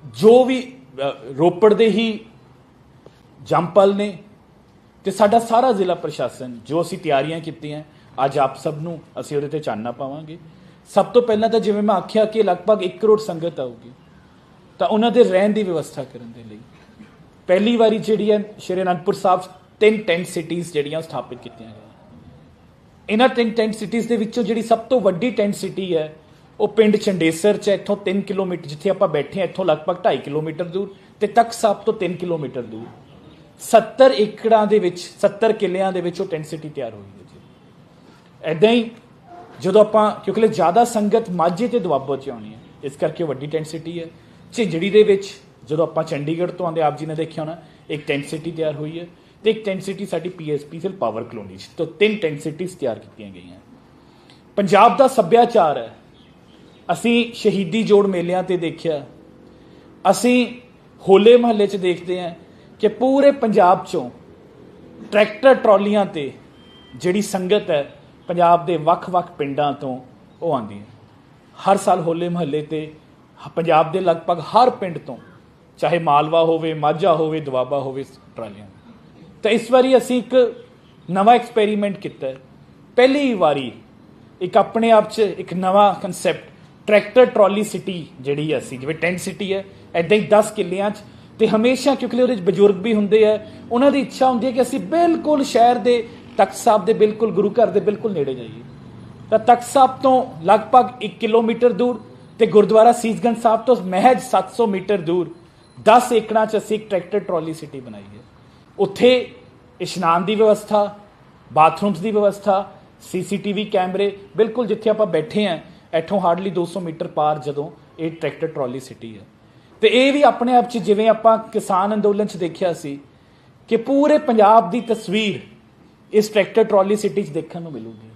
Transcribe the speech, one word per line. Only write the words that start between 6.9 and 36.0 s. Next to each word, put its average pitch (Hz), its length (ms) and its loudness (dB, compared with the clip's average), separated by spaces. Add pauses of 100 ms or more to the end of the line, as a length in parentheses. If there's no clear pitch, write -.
ਤਿਆਰੀਆਂ 151 420 -2
ਕੀਤੀਆਂ, 151 440 -14 (420)
ਅੱਜ 143 140 -2
ਆਪ 135 180 -2
ਸਭ 151 240 -6
ਨੂੰ 165 180 -10 (200)
ਅਸੀਂ 143 180 -8
ਉਹਦੇ 143 100 -4
ਤੇ 147 120 -6
ਚਾਨਣਾ 120 320 -8
ਪਾਵਾਂਗੇ। 151 460 -12 (520)
ਸਭ - 160 2
ਤੋਂ 247 160 2
ਪਹਿਲਾਂ 226 280 0
ਤਾਂ 226 100 2
ਜਿਵੇਂ 208 240 -2
ਮੈਂ 208 120 2
ਆਖਿਆ 208 300 0
ਕਿ 214 180 -2
ਲਗਭਗ 185 400 0
ਇੱਕ 180 180 -6
ਕਰੋੜ 214 180 4
ਸੰਗਤ 165 400 -8
ਆਊਗੀ, 120 320 -10 (880)
ਤਾਂ 180 80 0
ਉਹਨਾਂ 220 240 2
ਦੇ 240 120 6
ਰਹਿਣ 190 260 2
ਦੀ 214 140 -2
ਵਿਵਸਥਾ 151 400 -6
ਕਰਨ 120 280 -18
ਦੇ 117 180 -20
ਲਈ 104 100 -20 (880)
ਪਹਿਲੀ 208 280 2
ਵਾਰੀ 220 220 4
ਜਿਹੜੀ 208 340 0
ਹੈ 208 120 2 (160)
ਸ਼੍ਰੀ 185 220 -6
ਅਨੰਦਪੁਰ 180 320 -2
ਸਾਹਿਬ 185 280 2 (380)
ਤਿੰਨ 214 180 4
ਟੈਂਟ 175 280 -2
ਸਿਟੀਜ਼ 170 480 -8
ਜਿਹੜੀਆਂ 151 280 -4
ਸਥਾਪਿਤ 131 380 -12
ਕੀਤੀਆਂ 110 300 -20
ਗਈਆਂ। 110 200 -20 (1200)
ਇਹਨਾਂ 226 200 4
ਤਿੰਨ 233 220 -2
ਟੈਂਟ 220 220 -2
ਸਿਟੀਜ਼ 214 340 -6
ਦੇ 233 100 0
ਵਿੱਚੋਂ 220 260 -4
ਜਿਹੜੀ 220 180 -2
ਸਭ 226 160 0
ਤੋਂ 240 240 -2
ਵੱਡੀ 190 300 0
ਟੈਂਟ 202 220 -2
ਸਿਟੀ 185 440 -6
ਹੈ, 156 180 -6 (440)
ਉਹ 214 80 0
ਪਿੰਡ 214 300 2
ਚੰਡੇਸਰ 185 600 0
'ਚ 208 120 -4
ਹੈ। 202 40 2
ਇੱਥੋਂ 202 240 -4
ਤਿੰਨ 196 240 -4
ਕਿਲੋਮੀਟਰ, 185 440 -6
ਜਿੱਥੇ 151 240 -6
ਆਪਾਂ 190 180 0
ਬੈਠੇ 156 320 -4
ਹਾਂ, 175 80 -2
ਇੱਥੋਂ 160 180 -6
ਲਗਭਗ 156 300 -2 (100)
ਢਾਈ 170 120 2
ਕਿਲੋਮੀਟਰ 156 480 -8
ਦੂਰ 190 300 -10 (240)
ਤੇ 214 80 -4
ਤਖਤ 226 260 0
ਸਾਹਿਬ 202 240 -2
ਤੋਂ 214 160 -4
ਤਿੰਨ 180 220 -6
ਕਿਲੋਮੀਟਰ 151 460 -8
ਦੂਰ 113 240 -14 (760)
ਸੱਤਰ 233 520 4
ਏਕੜਾਂ 214 560 2
ਦੇ 208 120 4
ਵਿੱਚ, 180 200 -2 (220)
ਸੱਤਰ 208 320 0
ਕਿੱਲਿਆਂ 190 380 -2
ਦੇ 180 100 -4